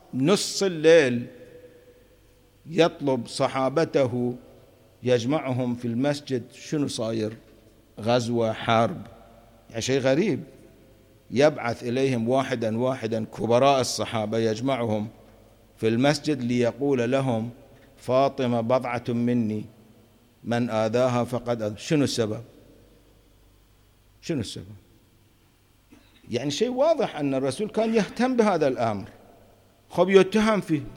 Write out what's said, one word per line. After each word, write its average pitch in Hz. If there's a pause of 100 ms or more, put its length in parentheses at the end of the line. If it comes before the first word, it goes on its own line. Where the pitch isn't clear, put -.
(140)
نص 170
الليل 156 (1400)
يطلب 151
صحابته 131 (680)
يجمعهم 123
في 120
المسجد. 131 (100)
شنو 143
صاير؟ 113 (640)
غزوة، 117
حرب، 110 (680)
يعني 113
شيء 131
غريب. 135 (880)
يبعث 120
إليهم 123
واحدا 127
واحدا 113
كبراء 131
الصحابة، 110
يجمعهم 113 (680)
في 110
المسجد 139
ليقول 120
لهم: 120 (460)
"فاطمة 127
بضعة 120
مني، 117 (800)
من 120
آذاها 120
فقد 117
آذى". 107
شنو 147
السبب؟ 113 (1800)
شنو 151
السبب؟ 107 (1700)
يعني 123
شيء 214
واضح 262
أن 139
الرسول 135
كان 226
يهتم 233
بهذا 185
الأمر. 113 (840)
خب، 175
يتهم 196
فيه، 156 (160)